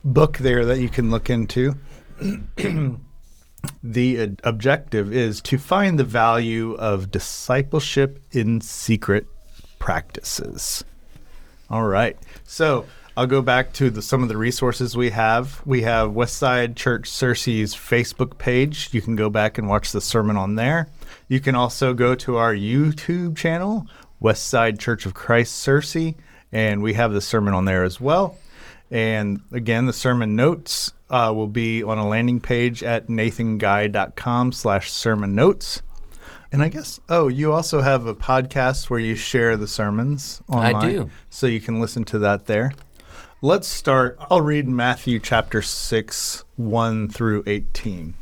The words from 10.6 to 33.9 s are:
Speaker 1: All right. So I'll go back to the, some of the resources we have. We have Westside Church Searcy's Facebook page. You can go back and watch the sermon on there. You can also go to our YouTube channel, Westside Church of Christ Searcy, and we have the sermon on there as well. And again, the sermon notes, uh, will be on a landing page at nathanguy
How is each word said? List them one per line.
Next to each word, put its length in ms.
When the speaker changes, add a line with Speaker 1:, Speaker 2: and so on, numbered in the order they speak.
Speaker 1:
All 160
right. 320
So 420
I'll 80
go 160
back 320
to 160
the, 100
some 220
of 80
the 80
resources 580
we 140
have. 560
We 160
have 300
Westside 640
Church 360
Searcy's 640
Facebook 640
page. 540
You 100
can 120
go 140
back 300
and 100
watch 240
the 80
sermon 380
on 160
there. 340
You 120
can 140
also 380
go 220
to 220
our 180
YouTube 800
channel, 500
Westside 560
Church 260
of 80
Christ 540
Searcy, 480
and 320
we 120
have 180
the 80
sermon 320
on 140
there 180
as 160
well. 380
And 520
again, 320
the 80
sermon 420
notes, 600
uh, 240
will 140
be 340
on 160
a 80
landing 320
page 460
at 240
nathanguy 840